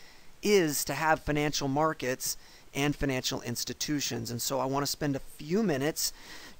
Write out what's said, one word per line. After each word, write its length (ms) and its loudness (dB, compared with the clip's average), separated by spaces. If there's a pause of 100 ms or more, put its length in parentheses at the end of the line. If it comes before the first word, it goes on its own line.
(420)
is 440 4
to 100 -2
have 240 4
financial 480 0
markets 680 0 (380)
and 220 2
financial 460 0
institutions. 920 -4
And 100 -4
so 180 0
I 60 2
want 180 2
to 80 0
spend 240 0
a 40 -4
few 420 -2
minutes 520 2 (460)